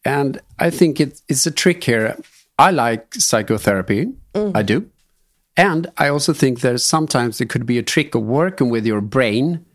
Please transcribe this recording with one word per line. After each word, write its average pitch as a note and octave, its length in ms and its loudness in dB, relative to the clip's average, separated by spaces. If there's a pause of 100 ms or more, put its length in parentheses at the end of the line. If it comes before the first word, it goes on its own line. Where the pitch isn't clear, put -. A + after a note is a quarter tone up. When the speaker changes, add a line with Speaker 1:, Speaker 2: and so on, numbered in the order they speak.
Speaker 1:
And C#3 360 -2 (200)
I E3+ 100 2
think E3 300 2
it, C#3+ 280 -2
it's - 180 0
a E3 60 -2
trick F3 320 0
here. A2+ 340 0 (420)
I F3 120 8
like A#2 440 -2
psychotherapy. G#2+ 920 0 (260)
Speaker 2:
Mm. G#3 220 -2
Speaker 1:
I - 80 0
do. G#3 260 -2 (680)
And F3 320 2 (100)
I D3 120 2
also D3 240 0
think C3 280 0
that B2 180 0
sometimes B2+ 640 0
it - 80 -4
could A#2 160 -4
be A#2+ 120 0
a A2+ 60 -2
trick - 320 -2
of A2+ 80 0
working C#3+ 460 0
with A2+ 160 -2
your G#2+ 160 0
brain B2+ 720 0